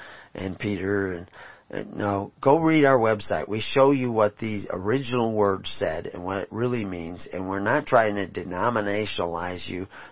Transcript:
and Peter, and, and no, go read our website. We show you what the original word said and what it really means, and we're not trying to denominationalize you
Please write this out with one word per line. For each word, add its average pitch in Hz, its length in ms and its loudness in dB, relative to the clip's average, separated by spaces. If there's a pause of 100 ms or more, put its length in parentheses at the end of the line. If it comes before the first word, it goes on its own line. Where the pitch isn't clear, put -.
(340)
and 92 240 -8
Peter, 98 540 -2
and, 87 180 -10 (400)
and 104 260 -8
no, 101 360 -2 (100)
go 143 160 6
read 160 260 4
our 135 140 6
website. 104 500 2
We 110 120 -2
show 135 320 6
you 127 180 0
what 107 280 2
the 107 320 -4
original 117 640 0
word 98 340 2
said 85 460 -2
and 87 120 -10
what 95 140 -4
it 95 120 -6
really 117 340 -2
means, 87 480 -8
and 92 160 -6
we're 98 120 -2
not 131 260 0
trying 110 300 4
to 95 100 -2
denominationalize 90 1400 -2
you 92 180 -6 (260)